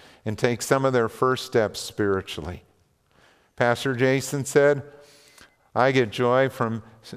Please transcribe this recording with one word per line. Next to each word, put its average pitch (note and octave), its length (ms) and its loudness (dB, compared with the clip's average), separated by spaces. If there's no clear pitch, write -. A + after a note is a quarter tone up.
and F2 140 -6
take A#2+ 240 0
some C3+ 240 2
of C3 80 2
their A#2 160 2
first - 360 0
steps G#2+ 360 0
spiritually." F#2 840 -4
Pastor A#2+ 380 0
Jason C3+ 500 0
said, C#3+ 360 2
"I B2+ 160 2
get B2+ 180 2
joy B2 380 2
from, A2+ 360 -4